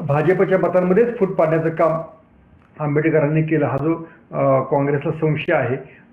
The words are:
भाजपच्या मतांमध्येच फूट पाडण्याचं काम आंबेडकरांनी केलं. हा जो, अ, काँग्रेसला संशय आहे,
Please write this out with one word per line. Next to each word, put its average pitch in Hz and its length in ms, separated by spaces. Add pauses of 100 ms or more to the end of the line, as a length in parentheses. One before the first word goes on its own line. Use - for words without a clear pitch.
भाजपच्या 175 500
मतांमध्येच 180 640
फूट 165 160
पाडण्याचं 160 340
काम 160 320 (800)
आंबेडकरांनी 151 600
केलं. 156 240
हा 123 120
जो, 156 160 (380)
अ, 139 280
काँग्रेसला 143 520
संशय 156 420
आहे, 131 220 (380)